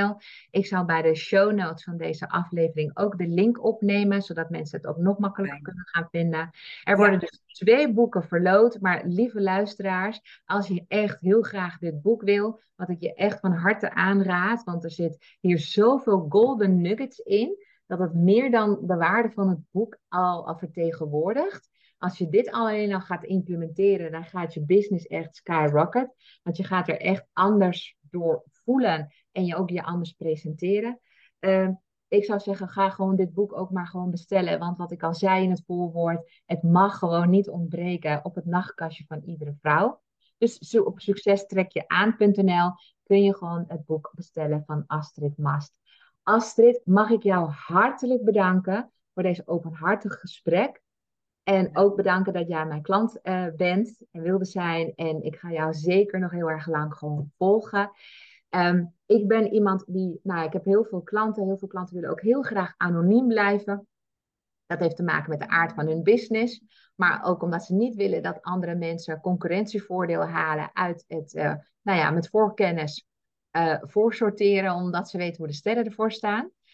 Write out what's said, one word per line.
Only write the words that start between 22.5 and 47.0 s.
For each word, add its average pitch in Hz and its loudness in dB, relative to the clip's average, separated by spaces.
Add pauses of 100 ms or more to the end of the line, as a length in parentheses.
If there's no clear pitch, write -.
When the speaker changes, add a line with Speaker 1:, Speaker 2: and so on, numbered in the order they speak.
Speaker 1:
alleen 214 -2
al 190 -4
gaat 180 -8
implementeren, 180 -2
dan 165 -10
gaat 170 -8
je 151 -6
business 185 2
echt 165 -10
skyrocket. 160 0
Want 175 -6
je 190 -4
gaat 185 -2
er 165 -2
echt 185 -2
anders 190 2
door 170 -4
voelen 190 -2 (180)
en 185 -2
je 170 -2
ook 180 -2
je 175 -4
anders 170 -6
presenteren. 180 -4 (380)
Ehm, 190 2 (360)
ik 202 4
zou 202 -2
zeggen, 196 -6
ga 196 0
gewoon 190 0
dit 185 0
boek 202 -2
ook 190 -8
maar 180 -6
gewoon 180 -6
bestellen. 175 -2
Want 175 -6
wat 175 -10
ik 175 -12
al 165 -2
zei 190 2
in 185 2
het 180 -2
voorwoord, 170 -4
het 165 -6
mag 180 4
gewoon 175 2
niet 196 4
ontbreken 170 -4
op 175 -10
het 170 -10
nachtkastje 170 -6
van 151 -12
iedere 151 -10
vrouw. 170 0 (360)
Dus 233 0
zo - 0
op - -6
succes 196 0
trek 185 -2
je - -6
aan 208 2
punt 202 4
N 190 4
L 175 2 (300)
kun 202 4
je 196 4
gewoon 170 -6
het 160 -10
boek 156 -6
bestellen 151 -4
van 151 -4
Astrid 147 -6
Mast. 147 -4 (480)
Astrid, 233 4
mag 208 4